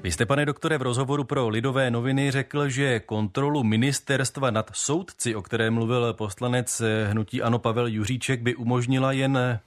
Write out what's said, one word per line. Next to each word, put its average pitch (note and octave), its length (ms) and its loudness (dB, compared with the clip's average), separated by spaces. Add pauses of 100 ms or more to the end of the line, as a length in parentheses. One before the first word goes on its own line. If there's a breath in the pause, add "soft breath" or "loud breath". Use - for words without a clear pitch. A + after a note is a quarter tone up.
Vy F2+ 80 -2
jste, A#2+ 140 0
pane C#3 200 2
doktore, D3+ 320 0
v B2+ 40 0
rozhovoru C3 420 0
pro B2+ 260 0
Lidové B2+ 420 2
noviny C3+ 400 2
řekl, C#3 380 0
že C3 300 0
kontrolu C3+ 640 -2
ministerstva C3 880 0
nad G#2+ 220 -2
soudci, C#3+ 640 -4
o G2+ 60 -6
které A2+ 300 -2
mluvil A#2 420 0
poslanec A#2+ 680 -4 (280)
hnutí G#2+ 320 -2
ano A#2 180 2
Pavel A#2+ 280 0
Juříček, A#2 540 -2
by A#2+ 140 0
umožnila B2 560 0
jen C3 560 0